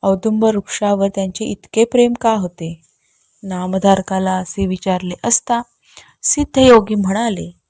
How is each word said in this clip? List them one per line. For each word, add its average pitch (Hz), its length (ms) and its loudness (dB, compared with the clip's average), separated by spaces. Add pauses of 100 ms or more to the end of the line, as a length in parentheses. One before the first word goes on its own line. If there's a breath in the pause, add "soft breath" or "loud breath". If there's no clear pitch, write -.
औदुंब 214 420 0
वृक्षावर 202 680 0
त्यांचे 190 300 -6
इतके 214 400 -2
प्रेम 240 280 2
का 233 200 0
होते?" 175 480 -6 (640)
नामधारकाला 190 880 0
असे 185 360 -4
विचारले 180 460 -4 (100)
असता 233 380 0 (640 soft breath)
सिद्धयोगी 247 720 4
म्हणाले 190 640 -4 (100)